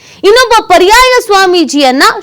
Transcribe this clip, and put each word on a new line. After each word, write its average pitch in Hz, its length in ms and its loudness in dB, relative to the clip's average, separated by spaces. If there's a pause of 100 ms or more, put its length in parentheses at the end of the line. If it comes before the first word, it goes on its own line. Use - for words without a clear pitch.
(240)
ಇನ್ನೊಬ್ಬ 440 500 0
ಪರ್ಯಾಯ 480 520 2
ಸ್ವಾಮೀಜಿಯನ್ನ 330 760 -2 (200)